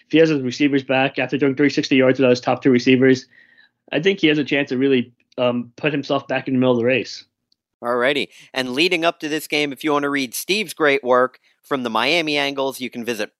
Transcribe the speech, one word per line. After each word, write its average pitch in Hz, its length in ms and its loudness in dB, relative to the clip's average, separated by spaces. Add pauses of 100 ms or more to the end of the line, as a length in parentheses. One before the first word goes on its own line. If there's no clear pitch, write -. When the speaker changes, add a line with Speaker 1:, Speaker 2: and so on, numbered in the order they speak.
Speaker 1:
If - 60 -16
he 151 60 4
has 160 100 6
his 143 140 0
receivers 135 420 0
back 135 340 0
after 127 200 -4
throwing 135 180 0
three 143 140 2
sixty 139 260 0
yards 131 220 4
without 127 120 4
his 123 100 2
top 127 220 -2
two 139 80 4
receivers, 131 560 4 (680)
I 143 80 -2
think 196 180 0
he 160 80 2
has 151 120 4
a 139 60 0
chance 143 260 -2
to 127 80 -4
really, 131 340 0 (260)
um, 120 380 -2
put 147 160 -4
himself 139 340 -4
back 127 220 -6
in 131 60 -4
the 127 60 2
middle 127 120 2
of 120 60 2
the 113 60 -2
race. 123 400 -2 (580)
Speaker 2:
Alrighty. 123 460 -2 (240)
And 127 200 -4
leading 165 320 0
up 170 160 -2
to 156 80 -8
this 151 180 -6
game, 147 260 -4
if - 120 -14
you 151 80 0
want 143 100 0
to 143 80 -4
read 135 240 -4
Steve's 196 400 -4
great 139 300 0
work 123 340 2 (240)
from 135 200 -4
the 120 80 -4
Miami 147 460 0
angles, 139 440 -4
you 123 100 -8
can 120 140 -10
visit 107 360 -6